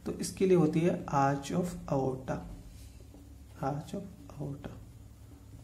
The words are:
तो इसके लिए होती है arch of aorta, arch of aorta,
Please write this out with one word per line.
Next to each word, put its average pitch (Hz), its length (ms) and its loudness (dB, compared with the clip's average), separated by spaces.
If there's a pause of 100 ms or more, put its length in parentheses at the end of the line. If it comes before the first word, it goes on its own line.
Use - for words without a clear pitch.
तो - 60 -2
इसके - 340 0
लिए 180 100 8
होती 160 240 6
है - 260 2
arch 139 340 4
of - 260 0 (260)
aorta, 131 440 0 (1300)
arch 147 300 -4
of 202 80 -6 (380)
aorta, 143 300 -8 (920)